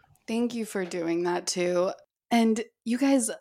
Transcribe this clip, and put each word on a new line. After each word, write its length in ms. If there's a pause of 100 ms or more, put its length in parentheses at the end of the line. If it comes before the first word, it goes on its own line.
(280)
Thank 260
you 100
for 220
doing 380
that 240
too. 440 (400)
And 320 (220)
you 120
guys, 320 (120)